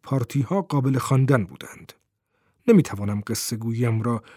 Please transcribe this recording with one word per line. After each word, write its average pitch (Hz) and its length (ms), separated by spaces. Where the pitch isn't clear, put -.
پارتی‌ها 139 580
قابل 135 360
خواندن 131 460
بودند. - 500
نمی‌توانم 104 600
قصه - 280
گوییم 113 460
را 117 220